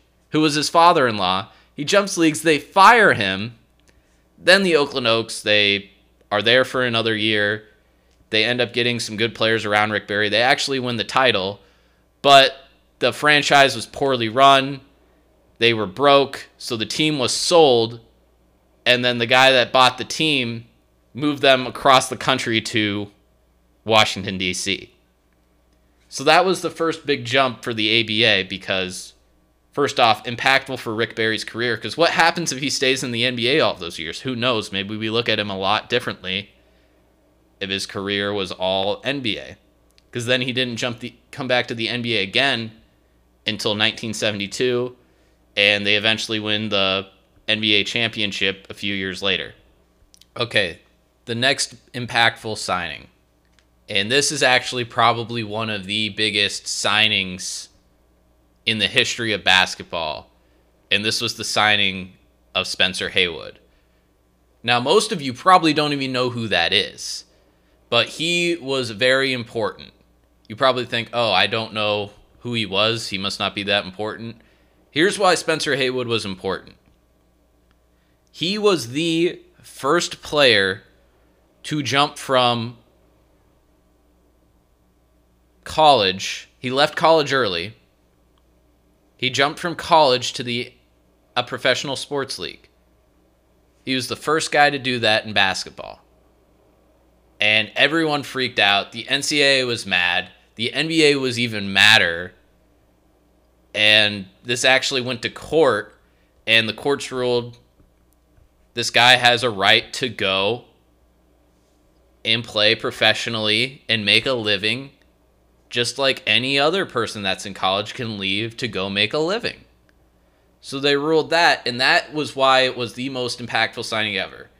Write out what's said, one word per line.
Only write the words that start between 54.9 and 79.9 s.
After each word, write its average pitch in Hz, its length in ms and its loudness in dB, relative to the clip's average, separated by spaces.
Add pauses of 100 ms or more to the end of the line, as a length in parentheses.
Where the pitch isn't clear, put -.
one 107 240 -6
of 101 160 -6
the 107 240 -4
biggest 101 560 -2
signings 101 1040 -2 (960)
in 113 140 -2
the 101 80 0
history 113 460 0
of 92 120 -4
basketball. 90 840 0 (600)
And 101 140 0
this 113 160 -2
was 117 140 -6
the 110 100 -12
signing 101 680 0 (400)
of 92 120 -4
Spencer 92 440 -4
Haywood. 80 480 -4 (1040)
Now, 120 180 2
most 170 320 2
of 175 80 -6
you 131 140 -6
probably 170 400 4
don't 147 180 0
even 135 200 -4
know 127 180 0
who 117 180 -6
that 85 240 2
is. - 540 -2 (640)
But 117 180 0
he 175 480 -2
was 131 340 -6
very 131 420 0
important. 107 600 -8 (560)
You 104 80 -12
probably 127 280 0
think, 117 280 -4
"Oh, 117 200 0
I 95 140 4
don't 110 260 -4
know 104 380 -2 (300)
who 120 140 -8
he 110 120 -4
was. 110 420 0
He 98 100 -6
must 98 200 -6
not 98 160 -4
be 104 100 -6
that 101 200 0
important." 107 560 -10 (500)
Here's 180 280 0
why 185 160 2
Spencer 156 420 -2
Haywood 127 300 -2
was 113 180 -2
important. 92 520 -8 (1500)
He 190 280 -4
was 180 320 0
the 165 500 -2 (220)
first - 600 -4